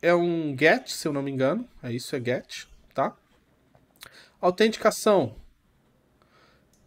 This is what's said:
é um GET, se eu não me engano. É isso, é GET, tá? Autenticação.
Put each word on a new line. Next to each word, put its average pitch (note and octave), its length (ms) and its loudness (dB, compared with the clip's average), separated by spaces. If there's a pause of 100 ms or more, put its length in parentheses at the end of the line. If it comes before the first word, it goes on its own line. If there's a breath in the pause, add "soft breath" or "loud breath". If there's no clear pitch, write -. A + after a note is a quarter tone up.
é E3+ 140 4
um E3 420 0
GET, F3+ 300 4
se - 200 -6
eu D3 60 -2
não C#3+ 80 -2
me C#3 80 -4
engano. C#3 380 0 (140)
É B2 100 -8
isso, - 240 -8
é B2+ 80 -4
GET, - 420 -4 (280)
tá? C#3+ 220 -2 (1300 loud breath)
Autenticação. G3+ 960 2 (1500 soft breath)